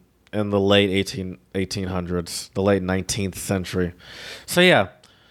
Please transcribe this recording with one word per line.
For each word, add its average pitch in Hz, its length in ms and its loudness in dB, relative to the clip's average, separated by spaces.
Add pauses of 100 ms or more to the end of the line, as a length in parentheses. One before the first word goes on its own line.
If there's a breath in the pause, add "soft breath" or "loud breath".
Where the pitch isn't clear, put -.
(340)
in 104 160 -2
the 101 100 2
late 101 300 6
eighteen, 95 480 -4 (180)
eighteen 95 320 -4
hundreds, 90 680 -6
the 98 60 -2
late 98 200 2
nineteenth 92 560 -2
century. 90 560 -2 (520 loud breath)
So, - 160 -2
yeah, 143 260 6 (440 soft breath)